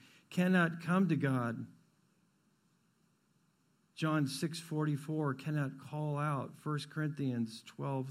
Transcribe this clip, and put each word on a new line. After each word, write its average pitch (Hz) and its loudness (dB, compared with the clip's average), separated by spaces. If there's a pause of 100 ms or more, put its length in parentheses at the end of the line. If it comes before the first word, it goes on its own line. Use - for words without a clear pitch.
(300)
Cannot 180 4
come 180 4
to 160 4
God, 127 0 (2250)
John 156 2
six 156 -4
forty-four. 151 0
Cannot 147 -2 (180)
call 151 -4
out, 143 -2
First 151 -4
Corinthians 135 -2
twelve 135 -6